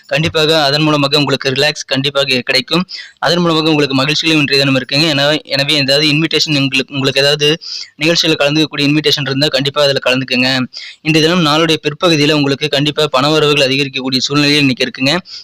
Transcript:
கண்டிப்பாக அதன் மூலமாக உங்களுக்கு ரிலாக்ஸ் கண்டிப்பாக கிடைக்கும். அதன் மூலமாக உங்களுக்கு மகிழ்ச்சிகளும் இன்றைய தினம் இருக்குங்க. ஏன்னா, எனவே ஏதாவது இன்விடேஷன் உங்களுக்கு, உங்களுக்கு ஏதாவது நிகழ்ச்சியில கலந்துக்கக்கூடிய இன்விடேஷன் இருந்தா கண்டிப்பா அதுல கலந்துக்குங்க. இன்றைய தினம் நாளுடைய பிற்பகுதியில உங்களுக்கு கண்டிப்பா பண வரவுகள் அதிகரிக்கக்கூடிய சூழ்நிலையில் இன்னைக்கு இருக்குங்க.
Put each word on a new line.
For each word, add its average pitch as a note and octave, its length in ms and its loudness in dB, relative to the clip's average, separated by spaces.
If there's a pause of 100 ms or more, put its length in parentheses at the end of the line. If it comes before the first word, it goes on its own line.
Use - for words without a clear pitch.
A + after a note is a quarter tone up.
கண்டிப்பாக D#3 540 0
அதன் D3 260 0
மூலமாக D3 320 2
உங்களுக்கு C3+ 360 0
ரிலாக்ஸ் D3 320 -2
கண்டிப்பாக C3+ 560 -2
கிடைக்கும். D#3 400 -2 (380)
அதன் E3+ 220 0
மூலமாக D#3+ 280 2
உங்களுக்கு C#3+ 280 0
மகிழ்ச்சிகளும் D3+ 440 0
இன்றைய C#3 180 0
தினம் C3+ 200 2
இருக்குங்க. C#3+ 280 -2
ஏன்னா, C#3+ 180 0 (220)
எனவே C#3+ 280 0
ஏதாவது C#3+ 320 2
இன்விடேஷன் D3+ 500 0
உங்களுக்கு, C3+ 340 -2
உங்களுக்கு C3+ 320 0
ஏதாவது D3 260 2 (460)
நிகழ்ச்சியில D#3+ 400 0
கலந்துக்கக்கூடிய C#3+ 500 0
இன்விடேஷன் D3 440 0
இருந்தா C#3 200 0
கண்டிப்பா C#3 320 -2
அதுல C#3 220 0
கலந்துக்குங்க. B2+ 460 0 (520)
இன்றைய D#3 200 2
தினம் E3 240 2
நாளுடைய D#3 320 2
பிற்பகுதியில D3+ 600 0
உங்களுக்கு C#3+ 300 -2
கண்டிப்பா D3 400 0
பண C3+ 220 0
வரவுகள் D3 380 2
அதிகரிக்கக்கூடிய C3+ 520 -2
சூழ்நிலையில் D3 440 0
இன்னைக்கு C3 220 0
இருக்குங்க. C3+ 280 -2 (300)